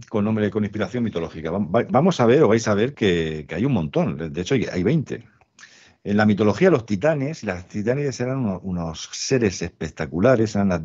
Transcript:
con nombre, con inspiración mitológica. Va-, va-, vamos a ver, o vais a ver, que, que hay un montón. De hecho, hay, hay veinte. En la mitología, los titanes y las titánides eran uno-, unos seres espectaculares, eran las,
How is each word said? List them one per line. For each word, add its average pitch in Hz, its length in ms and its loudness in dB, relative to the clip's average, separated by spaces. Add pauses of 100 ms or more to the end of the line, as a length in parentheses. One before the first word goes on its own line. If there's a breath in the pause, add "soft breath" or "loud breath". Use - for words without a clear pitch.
con 107 160 -2
nombre, 107 280 0
con 107 120 -2
inspiración 104 400 -4
mitológica. 82 460 -6
Va-, 87 80 -2
va-, 98 320 0
vamos 147 300 2
a 120 80 4
ver, 139 160 6
o 117 40 6
vais 113 200 2
a 107 80 2
ver, 120 180 0
que, 82 560 0
que 78 60 -8
hay 98 100 0
un 143 80 0
montón. 80 580 -2
De 73 80 -6
hecho, 90 140 -2
hay, 110 120 2
hay 90 180 -2
veinte. 131 440 0 (760 loud breath)
En 101 120 -2
la 107 120 4
mitología, 107 420 4
los 131 160 2
titanes 143 560 -2
y - 60 -6
las 90 200 -8
titánides 123 540 -4
eran 131 160 -2
uno-, 101 260 -4
unos 87 480 -6
seres 117 520 0
espectaculares, 92 920 0
eran 101 140 2
las, 87 160 0